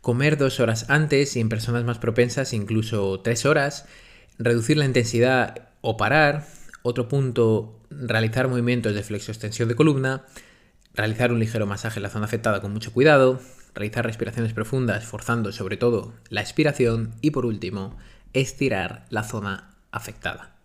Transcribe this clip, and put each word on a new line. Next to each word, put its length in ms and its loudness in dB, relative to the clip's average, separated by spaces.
Comer 360 2
dos 220 2
horas 320 2
antes 460 2
y 40 0
en 80 2
personas 360 -2
más 140 -4
propensas 540 0
incluso 680 -2
tres 260 -2
horas. 400 0
Reducir 380 2
la 60 4
intensidad 840 2
o 160 -2
parar. 520 2
Otro 240 -2
punto, 720 2
realizar 580 0
movimientos 480 0
de 80 -4
flexoextensión 640 -6
de 80 0
columna. 480 2
Realizar 380 0
un 80 2
ligero 280 0
masaje 340 -6
en 20 -6
la 80 -6
zona 140 -4
afectada 360 -2
con 120 -6
mucho 200 -8
cuidado. 480 6
Realizar 280 -4
respiraciones 500 -4
profundas, 500 -2
forzando 480 -4
sobre 240 -6
todo 380 0
la 100 -4
expiración. 800 0
Y 100 2
por 160 -2
último, 500 -6
estirar 800 -2
la 120 -4
zona 540 -8
afectada. 720 -12